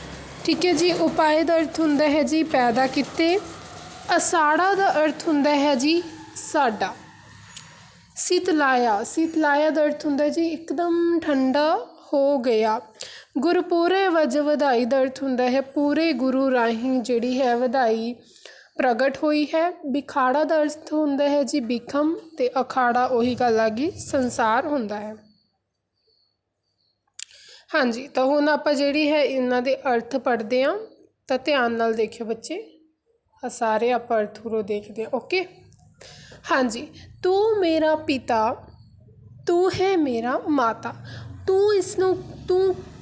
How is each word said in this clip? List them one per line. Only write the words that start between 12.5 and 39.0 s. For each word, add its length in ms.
ਗੁਰਪੂਰੇ 680
ਵਜ 300
ਵਧਾਈ 480
ਦਾ 160
ਅਰਥ 220
ਹੁੰਦਾ 260
ਹੈ 120
ਪੂਰੇ 520
ਗੁਰੂ 380
ਰਾਹੀਂ 500
ਜਿਹੜੀ 400
ਹੈ 140
ਵਧਾਈ 600
ਪ੍ਰਗਟ 460
ਹੋਈ 320
ਹੈ। 160
ਬਿਖਾੜਾ 580
ਦਾ 180
ਅਰਥ 320
ਹੁੰਦਾ 360
ਹੈ 140
ਜੀ 160
ਬਿਖਮ, 560
ਤੇ 120
ਅਖਾੜਾ 440
ਉਹੀ 300
ਗੱਲ 240
ਆ 100
ਗਈ 220
ਸੰਸਾਰ 760
ਹੁੰਦਾ 280
ਹੈ। 200
ਹਾਂਜੀ, 320
ਤਾਂ 180
ਹੁਣ 240
ਆਪਾਂ 240
ਜਿਹੜੀ 380
ਹੈ 120
ਇਹਨਾਂ 380
ਦੇ 140
ਅਰਥ 420
ਪੜ੍ਹਦੇ 460
ਹਾਂ, 140
ਤਾਂ 180
ਧਿਆਨ 260
ਨਾਲ 220
ਦੇਖਿਓ 340
ਬੱਚੇ। 500
ਆ 40
ਸਾਰੇ 420
ਆਪਾਂ 280
ਅਰਥ 260
ਉਰੋਂ 180
ਦੇਖਦੇ 400
ਹਾਂ, 100
ਓਕੇ। 340
ਹਾਂਜੀ, 360
"ਤੂੰ 360
ਮੇਰਾ 360
ਪਿਤਾ, 720